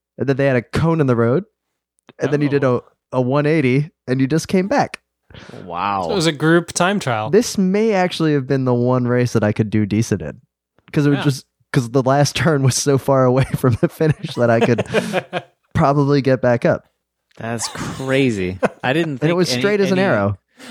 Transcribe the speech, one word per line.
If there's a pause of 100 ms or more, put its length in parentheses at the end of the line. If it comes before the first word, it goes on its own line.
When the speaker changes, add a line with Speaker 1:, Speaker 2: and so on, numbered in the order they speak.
(160)
Speaker 1:
and
then
they
had
a
cone
in
the
road, (760)
and
then
you
did
Speaker 2:
Oh. (300)
Speaker 1:
a,
a
one
eighty, (160)
and
you
just
came
back. (600)
Speaker 3:
Wow.
Speaker 2:
So
it
was
a
group
time
trial.
Speaker 1:
This
may
actually
have
been
the
one
race
that
I
could
do
decent
in, (520)
'cause
it
was
Speaker 2:
Yeah.
Speaker 1:
just, (260)
'cause
the
last
turn
was
so
far
away
<laughs>
from
the
finish
that
I
could (760)
Speaker 2:
<laughs>
Speaker 1:
probably
get
back
up. (500)
Speaker 3:
That's
crazy. (240)
I
didn't
Speaker 1:
And
it
Speaker 3:
think
Speaker 1:
was
Speaker 3:
any,
Speaker 1:
straight
as
an
Speaker 3:
any,
Speaker 1:
arrow. (340)